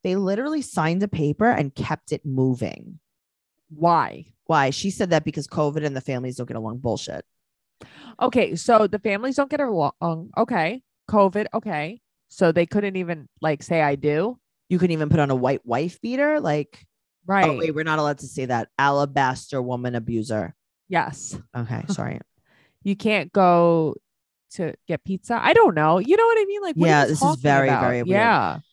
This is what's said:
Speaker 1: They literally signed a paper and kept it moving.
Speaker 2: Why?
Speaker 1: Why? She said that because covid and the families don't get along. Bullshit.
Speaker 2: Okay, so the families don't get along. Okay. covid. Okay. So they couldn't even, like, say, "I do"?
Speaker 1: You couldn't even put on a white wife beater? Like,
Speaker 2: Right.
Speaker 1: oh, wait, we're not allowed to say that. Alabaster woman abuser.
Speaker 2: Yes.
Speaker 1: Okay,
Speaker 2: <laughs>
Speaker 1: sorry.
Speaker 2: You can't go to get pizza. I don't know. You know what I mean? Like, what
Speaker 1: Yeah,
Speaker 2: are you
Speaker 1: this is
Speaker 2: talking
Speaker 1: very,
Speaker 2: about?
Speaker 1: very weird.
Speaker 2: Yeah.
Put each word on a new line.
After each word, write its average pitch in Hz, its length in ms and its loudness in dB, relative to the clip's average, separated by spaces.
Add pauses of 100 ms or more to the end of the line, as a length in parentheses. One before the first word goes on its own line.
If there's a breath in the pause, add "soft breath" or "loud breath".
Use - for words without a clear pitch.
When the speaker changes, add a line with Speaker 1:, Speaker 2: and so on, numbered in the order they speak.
Speaker 1:
They 185 120 0
literally 226 460 -2
signed 170 400 0
a 202 60 -2
paper 160 420 0
and 139 240 -2
kept - 380 -6
it 151 140 -6
moving. 127 720 -4 (720)
Speaker 2:
Why? 160 560 0 (180)
Speaker 1:
Why? 139 260 2
She 196 200 -4
said 185 200 -4
that 156 140 2
because 147 220 -6
covid 151 380 -2
and 139 120 -4
the 131 40 -6
families 127 360 -6
don't 123 100 -8
get - 100 -12
along. 110 220 -8
Bullshit. 110 460 -6 (960 loud breath)
Speaker 2:
Okay, 240 360 0
so 220 300 4
the 202 120 -4
families 226 380 -4
don't 277 140 -2
get 294 100 -4
along. 170 760 -2
Okay. 220 460 -2 (260)
covid. 202 460 2
Okay. 190 460 -6 (320)
So 170 200 4
they 170 140 2
couldn't 202 280 -2
even, 170 340 -6 (120)
like, 151 200 -2
say, 165 220 0
"I 143 140 0
do"? 151 420 -2 (300)
Speaker 1:
You 180 100 2
couldn't 175 140 2
even 156 160 -2
put 160 100 4
on 139 140 2
a - 20 2
white 131 320 0
wife 139 340 -4
beater? 285 380 0
Like, 151 480 -4 (400)
Speaker 2:
Right. 190 240 2
Speaker 1:
oh, 135 80 -2
wait, 160 160 -2
we're 156 80 -4
not 156 160 0
allowed 147 200 0
to 131 100 -14
say 131 180 -6
that. 120 220 -2 (100)
Alabaster 139 840 0
woman 123 360 -4
abuser. 110 580 -4 (340)
Speaker 2:
Yes. - 480 -4 (200)
Speaker 1:
Okay, 117 300 -6
Speaker 2:
<laughs> - 20 -12
Speaker 1:
sorry. - 320 -6 (640)
Speaker 2:
You 196 100 0
can't 208 380 -2
go 170 640 4 (560)
to 165 220 -8 (120)
get 160 180 -6
pizza. 196 400 -6
I 311 100 4
don't 415 200 6
know. 156 240 4
You 262 180 2
know 453 80 4
what 466 140 4
I 415 60 2
mean? 403 180 -6
Like, 320 140 -4
what 165 100 4
Speaker 1:
Yeah, 151 140 6
Speaker 2:
are - 20 4
you 120 60 2
Speaker 1:
this 147 100 0
is - 20 -4
Speaker 2:
talking 269 220 0
Speaker 1:
very, 139 260 4
Speaker 2:
about? 135 140 2
Speaker 1:
very 123 220 0
weird. - 40 -4
Speaker 2:
Yeah. 185 500 2 (140)